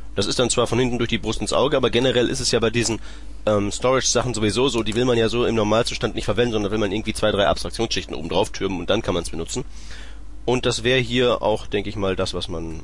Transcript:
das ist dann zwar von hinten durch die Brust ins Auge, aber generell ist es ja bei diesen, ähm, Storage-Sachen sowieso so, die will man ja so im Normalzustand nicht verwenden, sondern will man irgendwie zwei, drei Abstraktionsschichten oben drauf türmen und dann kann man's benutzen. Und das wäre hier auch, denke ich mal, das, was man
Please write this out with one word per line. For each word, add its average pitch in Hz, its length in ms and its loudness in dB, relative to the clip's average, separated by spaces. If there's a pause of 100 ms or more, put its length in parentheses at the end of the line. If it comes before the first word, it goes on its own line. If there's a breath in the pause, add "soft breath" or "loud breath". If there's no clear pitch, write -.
(140)
das 101 120 0
ist - 120 -2
dann 117 120 2
zwar 120 160 2
von 113 120 0
hinten 123 200 2
durch 117 100 0
die 117 80 0
Brust 107 240 -2
ins 104 140 -2
Auge, 131 240 2
aber 127 100 2
generell 120 400 4
ist 131 120 -2
es 123 100 -2
ja 117 100 2
bei 113 80 4
diesen, 113 320 0 (460 loud breath)
ähm, 104 260 2
Storage-Sachen 123 600 0
sowieso 110 340 2
so, 117 140 0
die 107 120 -2
will 123 120 2
man 120 100 4
ja 113 140 4
so 117 160 0
im 110 80 0
Normalzustand 110 600 2
nicht 107 120 -4
verwenden, 113 260 2
sondern 104 180 0
will 107 80 0
man 104 140 0
irgendwie 110 220 -2
zwei, 107 160 2
drei 98 160 2
Abstraktionsschichten - 680 -2
oben 80 140 -6
drauf 92 220 2
türmen 95 300 -4
und 87 100 -2
dann 104 100 2
kann 98 140 -2
man's 85 160 -4
benutzen. 82 340 -6 (800 loud breath)
Und 123 220 0
das 110 180 0
wäre 127 160 4
hier 120 400 2
auch, 107 260 0
denke 101 220 -2
ich 101 80 -6
mal, 95 180 0
das, 92 200 -2
was 87 140 -4
man 80 360 -6